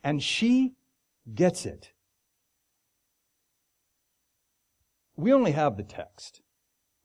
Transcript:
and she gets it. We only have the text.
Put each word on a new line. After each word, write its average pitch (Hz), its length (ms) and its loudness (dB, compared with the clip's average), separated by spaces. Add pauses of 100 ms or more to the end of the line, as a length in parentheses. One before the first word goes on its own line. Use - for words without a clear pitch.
and 143 200 -2
she 254 500 2 (640)
gets 143 300 0
it. - 260 -14 (3250)
We 220 160 2
only 247 180 4
have 147 240 0
the 101 80 -10
text. - 580 -18 (640)